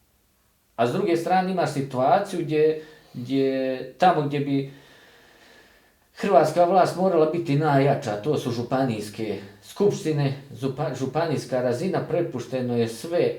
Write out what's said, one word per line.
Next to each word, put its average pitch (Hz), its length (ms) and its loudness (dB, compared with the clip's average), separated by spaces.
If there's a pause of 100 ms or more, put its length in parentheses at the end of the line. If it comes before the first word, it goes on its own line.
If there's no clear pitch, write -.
(760)
A 120 120 2
s 123 40 0
druge 170 260 0
strane 185 340 0
imaš 165 220 0
situaciju 143 680 0
gdje, 156 420 2 (300)
gdje 131 840 -2
tamo 170 240 4
gdje 143 180 -2
bi 139 320 -2 (1400)
hrvatska 175 500 4
vlast 175 320 4
morala 175 280 4
biti 151 300 0
najjača, 139 680 2
to 147 160 0
su 120 140 -4
županijske 113 880 -4 (240)
skupštine, 147 720 0 (180)
zupa-, 135 440 -6
županijska 135 680 -2
razina, 135 380 -2 (100)
prepušteno 127 680 -2
je 117 100 2
sve 160 520 -2